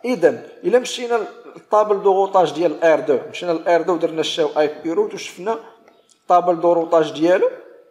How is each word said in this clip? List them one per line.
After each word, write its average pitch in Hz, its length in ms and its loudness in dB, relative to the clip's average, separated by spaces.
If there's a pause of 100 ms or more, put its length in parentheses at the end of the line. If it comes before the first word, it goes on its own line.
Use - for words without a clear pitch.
اذا 165 420 0 (160)
الا 220 160 2
مشينا 233 400 -4 (360)
للطابل 208 480 0
دوغوطاج 190 500 2
ديال 156 300 -2
ار 156 160 4
دو، 135 200 0 (100)
مشينا 180 220 -8
لار 165 300 0
دو 180 120 -2
ودرنا 160 280 -4
الشاو 151 360 -2
اي 151 260 -2
بي 165 80 -6
روت 196 220 -2
وشفنا 196 460 -8 (680)
طابل 175 320 4
دوغوطاج 165 540 2
ديالو. 175 360 2 (420)